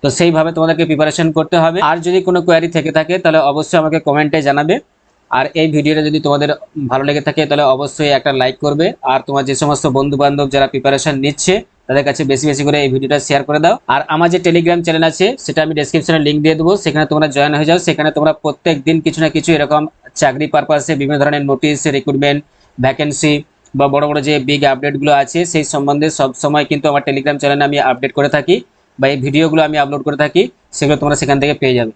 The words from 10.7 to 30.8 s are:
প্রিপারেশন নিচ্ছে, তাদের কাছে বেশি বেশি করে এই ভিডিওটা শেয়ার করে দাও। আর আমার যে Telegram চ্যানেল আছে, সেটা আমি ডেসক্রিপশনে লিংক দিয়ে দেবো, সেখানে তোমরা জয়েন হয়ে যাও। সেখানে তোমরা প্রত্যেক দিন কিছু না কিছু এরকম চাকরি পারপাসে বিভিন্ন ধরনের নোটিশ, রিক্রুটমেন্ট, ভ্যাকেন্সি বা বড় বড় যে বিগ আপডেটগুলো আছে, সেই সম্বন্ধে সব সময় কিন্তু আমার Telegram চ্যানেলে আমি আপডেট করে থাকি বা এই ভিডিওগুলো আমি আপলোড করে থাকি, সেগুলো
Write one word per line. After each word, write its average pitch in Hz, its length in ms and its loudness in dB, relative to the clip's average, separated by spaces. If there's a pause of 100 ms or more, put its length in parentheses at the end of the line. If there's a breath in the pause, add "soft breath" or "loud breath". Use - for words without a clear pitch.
প্রিপারেশন 139 400 0 (100)
নিচ্ছে, 147 300 0 (340)
তাদের 139 200 2
কাছে 143 140 -2 (100)
বেশি 135 200 0
বেশি 143 160 -2
করে 147 180 2
এই 135 80 0
ভিডিওটা 135 240 0 (100)
শেয়ার 139 200 0
করে 147 160 0
দাও। 180 120 4 (180)
আর 139 80 2 (120)
আমার 170 200 2
যে 180 140 2
Telegram 170 380 2
চ্যানেল 165 240 0
আছে, 156 160 -2 (200)
সেটা 151 200 -4
আমি 160 140 -4
ডেসক্রিপশনে 160 480 0
লিংক 151 180 0
দিয়ে 160 140 4
দেবো, 165 120 2 (120)
সেখানে 147 280 0
তোমরা 151 240 2
জয়েন 143 220 2
হয়ে 151 120 0
যাও। 175 180 4
সেখানে 156 300 0
তোমরা 151 140 2 (120)
প্রত্যেক 156 320 -2 (120)
দিন 165 180 2
কিছু 156 180 -4
না 160 120 2
কিছু 160 220 -2
এরকম 147 240 0 (400)
চাকরি 139 320 0
পারপাসে 147 460 0
বিভিন্ন 139 220 0
ধরনের 143 300 0
নোটিশ, 147 260 0 (200)
রিক্রুটমেন্ট, 143 420 0 (380 soft breath)
ভ্যাকেন্সি 147 560 0 (460)
বা 139 140 4
বড় 143 160 2
বড় 147 180 0
যে 151 60 2 (140)
বিগ 143 140 0 (100)
আপডেটগুলো 143 400 -2 (100)
আছে, 139 180 -2 (120)
সেই 156 220 0
সম্বন্ধে 147 340 0 (120)
সব 135 100 0 (140)
সময় 147 260 0
কিন্তু 147 220 -2
আমার 143 160 0
Telegram 139 340 -2
চ্যানেলে 143 280 0
আমি 143 80 -2 (140)
আপডেট 123 260 -2
করে 143 180 2
থাকি 151 200 2 (440)
বা 135 140 2
এই 139 120 -4
ভিডিওগুলো 156 420 2
আমি 151 160 -2
আপলোড 139 240 -4
করে 151 160 -4
থাকি, 147 180 0 (360)
সেগুলো 147 240 2